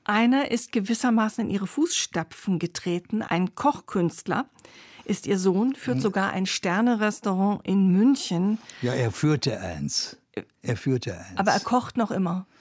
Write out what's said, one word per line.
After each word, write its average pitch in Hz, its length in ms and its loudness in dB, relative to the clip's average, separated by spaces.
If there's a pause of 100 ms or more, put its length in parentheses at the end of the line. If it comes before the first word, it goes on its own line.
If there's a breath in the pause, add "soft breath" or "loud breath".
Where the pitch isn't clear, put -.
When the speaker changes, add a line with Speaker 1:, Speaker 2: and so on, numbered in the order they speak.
Speaker 1:
Einer 240 480 2
ist - 200 -2
gewissermaßen 220 760 0
in - 40 -4
Ihre 196 160 -2
Fußstapfen - 920 -2
getreten, 175 640 -4
ein 180 320 -2
Kochkünstler 202 880 -2 (600 loud breath)
ist - 200 -4
Ihr 196 140 2
Sohn, 196 340 2
führt 247 240 -2
Speaker 2:
Mhm. 262 40 -2
Speaker 1:
sogar 196 300 0
ein 190 140 -2
Sterne-Restaurant 208 1200 0
in 190 260 4
München. 208 680 4 (240 loud breath)
Speaker 2:
Ja, 123 100 0
er 123 180 0
führte 135 480 0
eins. 80 580 -6 (440)
Er 120 160 -4
führte 120 400 -2
eins. 90 200 -16
Speaker 1:
Aber 196 140 2
er - 80 2
kocht - 380 -2
noch 220 140 0
immer? 185 340 -2 (160 soft breath)